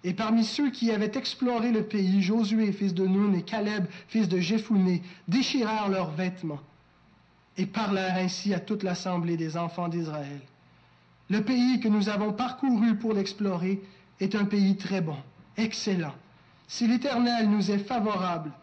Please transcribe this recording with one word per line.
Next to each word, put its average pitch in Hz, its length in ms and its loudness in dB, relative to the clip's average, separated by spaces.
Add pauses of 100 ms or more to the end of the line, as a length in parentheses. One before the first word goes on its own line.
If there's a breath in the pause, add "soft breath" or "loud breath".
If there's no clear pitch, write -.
Et 180 100 -2
parmi 220 300 2
ceux 285 260 0
qui 226 200 0
avaient 214 260 0
exploré 247 540 -2
le 220 120 2
pays, 196 400 2
Josué, 214 500 2
fils 196 220 0
de 185 120 2
Nun, 196 280 4
et 170 80 0
Caleb, 208 440 -2 (220 loud breath)
fils 214 200 2
de 180 120 2
Jephunné, 185 640 2 (260 loud breath)
déchirèrent 220 640 0
leurs 185 220 0
vêtements 170 480 -4 (960)
et 196 80 0
parlèrent 190 500 -2
ainsi 185 380 -2
à 175 60 -2
toute 208 220 -6
l'assemblée 175 540 -2
des 165 220 -4
enfants 170 300 -4
d'Israël. « 151 520 -6 (880 soft breath)
Le 208 140 0
pays 247 380 2
que 220 80 0
nous 208 200 4
avons 208 240 0
parcouru 240 640 2
pour 220 160 -2
l'explorer 190 680 -2 (380 loud breath)
est 196 140 0
un 202 120 2
pays 196 300 4
très 190 260 -2
bon, 156 160 -4 (400)
excellent. 185 560 -2 (520 soft breath)
Si - 200 -2
l'Éternel 240 640 2
nous 208 200 2
est 202 80 2
favorable 185 720 -2 (120)